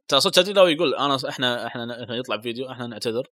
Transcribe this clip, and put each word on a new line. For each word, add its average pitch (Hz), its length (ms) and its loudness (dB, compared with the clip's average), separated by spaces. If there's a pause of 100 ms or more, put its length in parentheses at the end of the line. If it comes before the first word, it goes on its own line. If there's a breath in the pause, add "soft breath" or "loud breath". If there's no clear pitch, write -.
ترى 139 120 4
صدق 135 140 2
تدري 190 200 4
لو 190 140 8
يقول 170 280 2
أنا 139 220 0
ص-، 135 80 -6
إحنا، 123 420 -2
إحنا 117 180 -8
ن-، 120 60 -8
إحنا 117 240 -10
يطلع 113 260 -4
فيديو، 120 300 -8
إحنا 120 160 -8
نعتذر، 113 400 -4 (120)